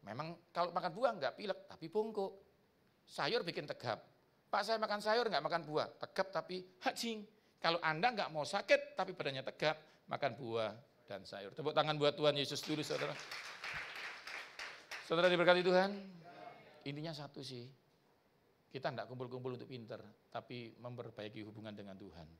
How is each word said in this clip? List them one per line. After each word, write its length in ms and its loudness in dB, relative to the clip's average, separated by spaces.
Memang 320 -6
kalau 240 2
makan 160 0
buah 240 2
nggak 200 0
pilek, 280 -4
tapi 240 -14
bongkok. 440 -2
Sayur 360 0
bikin 200 -4
tegap. 400 -4
"Pak, 160 2
saya 160 2
makan 240 0
sayur, 240 4
nggak 160 2
makan 240 2
buah." 280 2
Tegap 360 -2
tapi 320 -4
hacing. 360 -2
Kalau 200 4
Anda 320 2
nggak 200 -2
mau 120 -2
sakit, 520 2
tapi 200 -2
badannya 320 -4
tegap, 320 2
makan 240 0
buah 360 -2
dan 160 -8
sayur. 320 -10
Tepuk 160 -4
tangan 240 4
buat 200 4
Tuhan 200 4
Yesus 280 0
dulu, 200 0
saudara. 320 -2
Saudara 240 8
diberkati 320 10
Tuhan. 280 6
Intinya 320 -6
satu 240 -12
sih. 240 -10
Kita 240 -4
nggak 160 -6
kumpul-kumpul 480 -8
untuk 160 -14
pinter, 320 -12
tapi 480 -10
memperbaiki 720 -10
hubungan 240 -10
dengan 240 -12
Tuhan. 320 -14